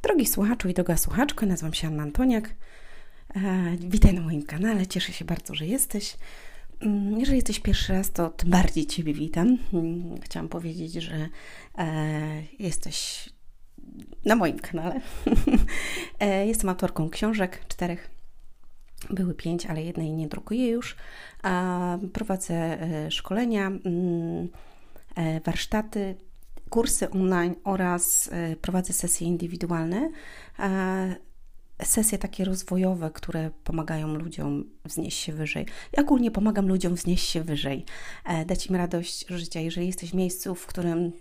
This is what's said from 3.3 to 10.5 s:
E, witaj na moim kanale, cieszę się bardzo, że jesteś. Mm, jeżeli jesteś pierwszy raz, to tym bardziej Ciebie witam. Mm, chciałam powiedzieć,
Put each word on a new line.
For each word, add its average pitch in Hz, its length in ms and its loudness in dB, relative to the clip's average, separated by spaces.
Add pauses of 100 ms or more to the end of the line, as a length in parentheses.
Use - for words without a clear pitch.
E, 190 60 0 (380)
witaj 180 340 10
na 180 80 0
moim 160 220 0
kanale, 190 440 0
cieszę - 260 -4
się 170 120 -8
bardzo, - 300 -4
że 156 100 -2
jesteś. 208 520 -2 (640)
Mm, 208 400 0
jeżeli 262 160 6
jesteś 247 240 2
pierwszy - 340 4
raz, 190 180 2
to 170 180 2
tym 170 200 4
bardziej 175 360 8
Ciebie 156 280 -2
witam. 165 440 4 (160)
Mm, 170 480 -2
chciałam 165 280 -6
powiedzieć, 165 440 -8